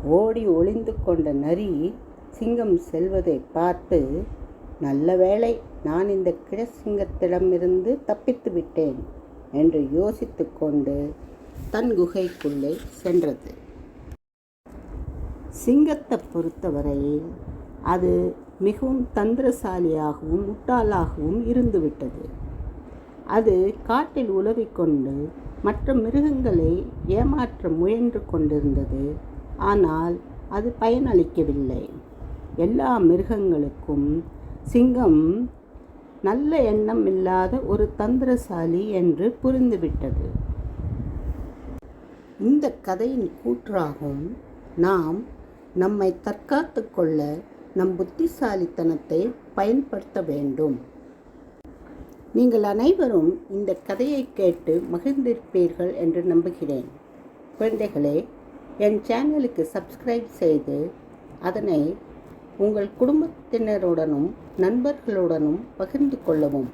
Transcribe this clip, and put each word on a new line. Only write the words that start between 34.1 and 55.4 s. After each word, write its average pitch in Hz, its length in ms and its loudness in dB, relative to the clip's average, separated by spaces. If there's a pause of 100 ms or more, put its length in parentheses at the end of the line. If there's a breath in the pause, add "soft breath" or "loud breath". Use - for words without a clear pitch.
சிங்கம் 240 880 4 (720)
நல்ல 277 400 2
எண்ணம் 214 440 2
இல்லாத 185 540 2
ஒரு 208 380 0
தந்திரசாலி 214 920 0
என்று 180 560 2
புரிந்துவிட்டது. 240 840 0 (2250)
இந்த 269 320 2
கதையின் 214 580 -4 (140)
கூற்றாகும், 147 880 -4 (440)
நாம் 180 460 2 (520)
நம்மை 190 460 2
தற்காத்து 269 680 -4
கொள்ள 151 460 0 (380)
நம் 185 220 0
புத்திசாலித்தனத்தை 175 1300 -2 (240)
பயன்படுத்த 208 680 -2
வேண்டும். 143 560 -2 (1600)
நீங்கள் 226 280 6
அனைவரும் 220 800 4 (100)
இந்த 196 240 -2
கதையை 254 600 -2
கேட்டு 175 480 2 (100)
மகிழ்ந்திருப்பீர்கள் 185 1000 0